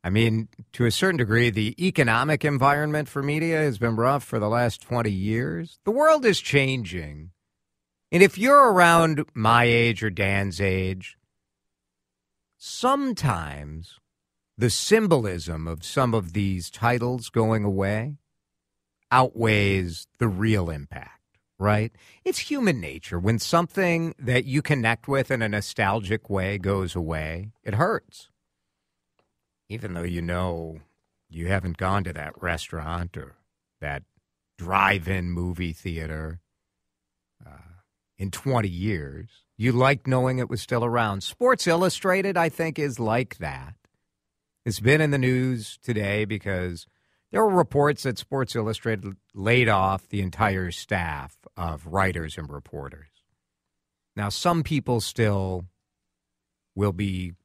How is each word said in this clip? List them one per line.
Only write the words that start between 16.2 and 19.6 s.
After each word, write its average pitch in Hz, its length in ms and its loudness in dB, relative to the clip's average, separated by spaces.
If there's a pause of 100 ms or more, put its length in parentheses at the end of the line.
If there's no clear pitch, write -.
these 95 380 -2
titles 120 580 -2
going 110 360 2
away 104 540 -2 (920)
outweighs 104 960 2 (120)